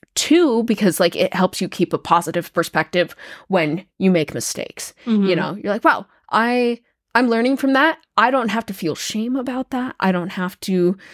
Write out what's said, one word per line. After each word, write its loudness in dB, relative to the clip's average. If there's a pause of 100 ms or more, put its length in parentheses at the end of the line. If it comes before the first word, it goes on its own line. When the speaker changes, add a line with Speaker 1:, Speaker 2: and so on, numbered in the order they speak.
(160)
Speaker 1:
too, 4
because, 0
like, 2
it 0
helps 0
you -4
keep -2
a -2
positive 0
perspective -2 (320)
when 0 (140)
you 4
make 0
mistakes. -8 (120)
Speaker 2:
Mm-hmm. 2
Speaker 1:
You 2
know, -4
you're -4
like, -4
"Wow, 2 (220)
I, 0 (340)
I'm 4
learning 2
from 0
that. 2 (180)
I 4
don't 0
have -2
to -10
feel -4
shame -4
about -6
that. -4
I 2
don't -2
have -6
to, 0 (160)